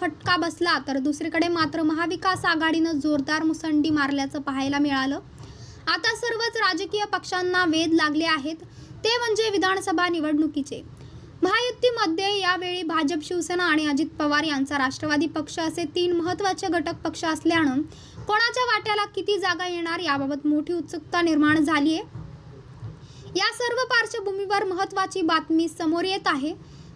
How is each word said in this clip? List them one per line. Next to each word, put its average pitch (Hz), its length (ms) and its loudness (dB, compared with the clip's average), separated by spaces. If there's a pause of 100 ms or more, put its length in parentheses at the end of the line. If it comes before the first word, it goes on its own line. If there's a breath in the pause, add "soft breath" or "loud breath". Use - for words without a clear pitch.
फटका 359 340 0
बसला, 330 420 0 (100)
तर 277 100 0
दुसरीकडे 311 500 0
मात्र 330 340 0
महाविकास 330 640 0
आघाडीनं 330 460 2
जोरदार 302 520 0
मुसंडी 320 460 2
मारल्याचं 277 520 0
पाहायला 277 360 0
मिळालं. 277 420 2 (680 loud breath)
आता 370 280 0
सर्वच 453 420 -2
राजकीय 392 480 0
पक्षांना 359 600 0
वेध 320 280 2
लागले 311 320 2
आहेत, 311 380 -2 (400 loud breath)
ते 466 140 4
म्हणजे 453 320 0
विधानसभा 381 600 2
निवडणुकीचे. 302 760 0 (600 loud breath)
महायुतीमध्ये 415 960 2
यावेळी 359 440 0
भाजप, 320 400 0
शिवसेना 359 400 -2
आणि 311 240 4
अजित 294 200 2 (120)
पवार 294 240 2
यांचा 285 340 0
राष्ट्रवादी 285 500 0
पक्ष 311 320 -6
असे 320 240 -2 (120)
तीन 359 160 2
महत्त्वाचे 359 560 0
घटक 339 280 0 (100)
पक्ष 320 200 -4
असल्यानं 311 560 2 (460 loud breath)
कोणाच्या 466 360 2
वाट्याला 427 420 2
किती 403 320 -2
जागा 359 300 -2
येणार 339 320 -2
याबाबत 277 480 -2
मोठी 302 260 2
उत्सुकता 339 480 -2
निर्माण 311 420 4
झाली 302 300 4
आहे. 370 100 -2 (1300 loud breath)
या 403 180 0
सर्व 480 300 -2
पार्श्वभूमीवर 403 800 -2
महत्त्वाची 381 580 -2
बातमी 320 460 2
समोर 330 360 0
येत 392 240 -2
आहे, 302 260 0 (420 loud breath)